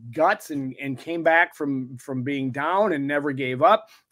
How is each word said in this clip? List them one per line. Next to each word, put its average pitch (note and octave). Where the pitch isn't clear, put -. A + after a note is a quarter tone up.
guts E3+
and, C3+
and C3+
came E3
back E3
from, C3+
from C3
being C3+
down F3
and C#3
never D3
gave C3
up. G#3